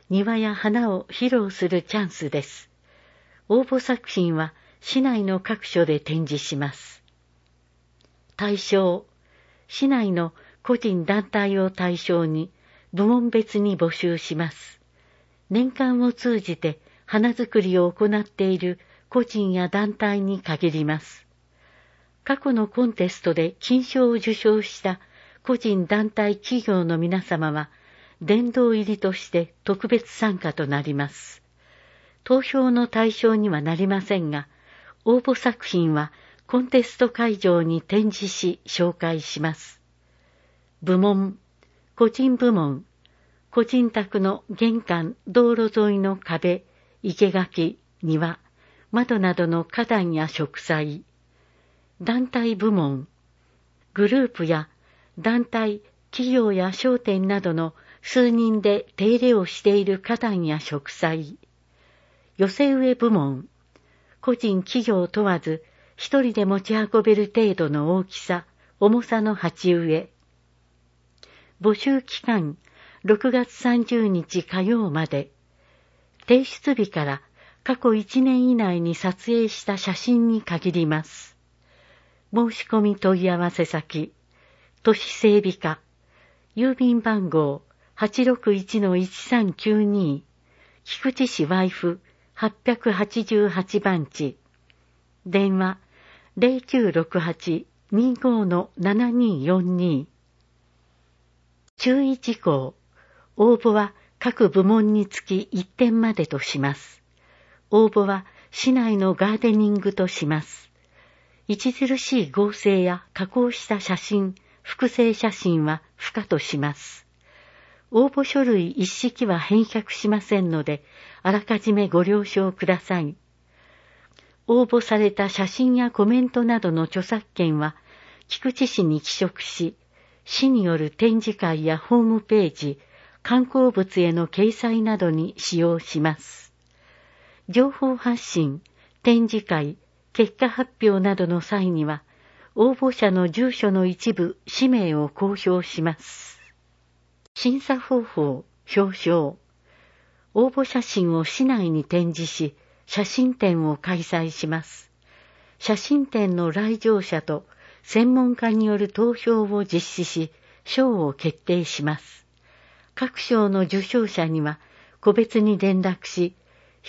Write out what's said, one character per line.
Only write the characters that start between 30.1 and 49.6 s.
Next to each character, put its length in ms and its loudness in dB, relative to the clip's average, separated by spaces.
加 160 -6
と 140 -4
な 140 -2
り 120 -6
ま 160 -4
す。 340 -20
投 180 2
票 300 0
の 160 2
対 240 0
象 240 2
に 140 0
は 120 -2
な 140 -2
り 120 0
ま 120 0
せ 200 -2
ん 120 -4
が、 160 -6
応 140 4
募 180 0
作 300 -4
品 280 0
は 200 -2
コ 120 2
ン 80 -2
テ 140 4
ス 160 -6
ト 120 2
会 280 -2
場 240 2
に 200 -2
展 320 0
示 160 -8
し 360 -4
紹 320 -2
介 220 -4
し 220 -10
ま 120 -2
す。 280 -20
部 160 2
門、 400 2
個 140 4
人 280 0
部 160 2
門、 320 -2
個 140 2
人 260 2
宅 300 -2
の 280 -2
玄 320 0
関、 360 -4
道 260 4
路 240 0
沿 180 2
い 40 0
の 160 -2
壁、 480 -4
生 300 0
垣、 460 -2
庭、 380 -2
窓 280 0
な 140 2
ど 120 0
の 200 0